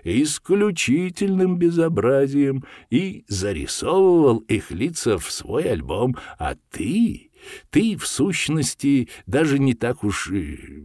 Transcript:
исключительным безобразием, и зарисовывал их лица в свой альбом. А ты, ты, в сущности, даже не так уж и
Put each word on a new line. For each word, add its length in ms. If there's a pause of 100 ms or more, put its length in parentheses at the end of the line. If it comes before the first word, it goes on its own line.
исключительным 1500
безобразием, 1080 (240)
и 380
зарисовывал 1120
их 320
лица 480
в 140
свой 320
альбом. 520 (220)
А 160 (160)
ты, 600 (400)
ты, 260
в 100
сущности, 1000 (180)
даже 320
не 160
так 300
уж 260
и 260 (280)